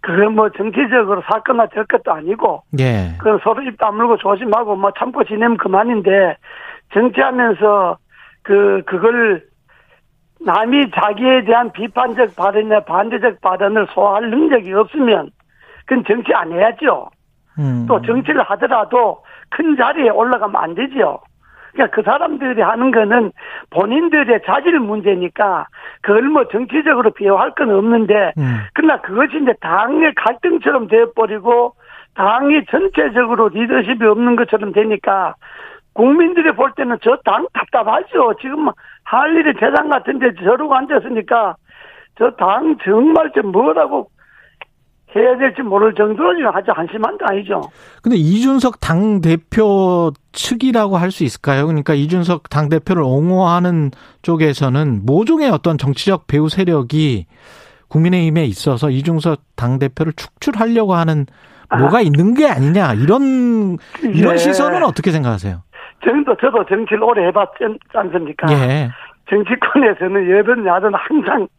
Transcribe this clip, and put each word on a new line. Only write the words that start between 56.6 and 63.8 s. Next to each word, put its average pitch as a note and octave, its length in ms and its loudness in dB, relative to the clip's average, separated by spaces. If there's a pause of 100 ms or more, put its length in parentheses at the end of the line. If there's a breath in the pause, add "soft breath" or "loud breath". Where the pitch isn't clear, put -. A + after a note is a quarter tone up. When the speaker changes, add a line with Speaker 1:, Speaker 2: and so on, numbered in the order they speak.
Speaker 2:
국민의힘에 E3 560 2
있어서 C3 440 -2
이준석 D3+ 520 -2 (140)
당대표를 C3+ 580 -2
축출하려고 A3+ 840 -2
하는 D#3+ 320 0 (420 soft breath)
Speaker 1:
아. A2 80 0
Speaker 2:
뭐가 C#3+ 240 4
있는 E3+ 320 4
게 D4 160 4
아니냐, D3 440 2
이런, A3+ 840 2 (240 loud breath)